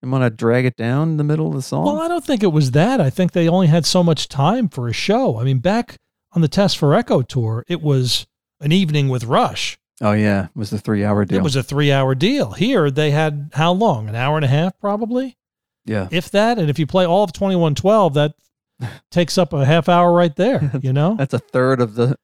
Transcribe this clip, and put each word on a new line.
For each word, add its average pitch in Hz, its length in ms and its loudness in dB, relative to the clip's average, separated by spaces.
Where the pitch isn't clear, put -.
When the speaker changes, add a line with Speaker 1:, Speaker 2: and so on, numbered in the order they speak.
Speaker 1:
and 127 100 -6
wanna 131 160 2
drag 117 380 0
it 123 100 -4
down 131 360 -2
in 156 40 -2
the 147 80 -2
middle 156 240 -2
of 160 60 -4
the 135 80 -6
song. 143 240 -2
Speaker 2:
Well, 294 160 0
I 330 60 -4
don't 349 140 -4
think 240 200 -2
it 190 100 2
was 147 200 2
that. 214 280 2
I 143 80 2
think 175 240 -2
they 170 160 2
only 180 200 2
had 160 180 4
so 185 180 2
much 165 240 0
time 185 400 0
for 123 180 -6
a 117 60 -4
show. 196 480 0
I 120 40 -4
mean, 131 160 0
back 214 360 -2
on 170 100 2
the 160 60 2
Test 190 280 0
for 147 180 2
Echo 208 280 2
tour, 117 460 -4
it 175 120 -4
was 135 460 0
an 147 100 -2
evening 151 380 2
with 127 160 -2
Rush. 180 540 -2
Speaker 1:
Oh, 104 100 2
yeah. 104 320 0
It 85 120 -14
was 110 180 -8
a 104 40 -4
three-hour 104 460 0
deal. 95 140 -2
Speaker 2:
It - 40 0
was 139 140 0
a 131 60 -2
three-hour 139 540 0
deal. 190 360 0
Here, 185 380 0
they 151 220 0
had 147 420 -2
how 160 180 0
long? 165 380 0
An 104 40 -6
hour 131 220 -2
and 156 80 -2
a 135 40 2
half, 156 300 0
probably? 233 600 -4
Speaker 1:
Yeah. 104 240 -4
Speaker 2:
If - 220 -4
that, 226 260 2
and 165 100 0
if 143 100 -2
you 156 80 0
play 185 200 2
all 180 180 2
of 180 80 -8
twenty-one 175 420 0
twelve, 190 380 2
that 147 220 0
Speaker 1:
<laughs> - 300 -12
Speaker 2:
takes - 260 0
up 180 160 0
a 139 120 0
half 156 240 2
hour 175 240 4
right 175 240 2
there, 180 400 0
Speaker 1:
<laughs> 131 60 -6
Speaker 2:
you 131 100 -2
know? 156 240 0
Speaker 1:
That's 156 180 -4
a 127 60 0
third 127 400 0
of 110 160 -2
the, 120 280 0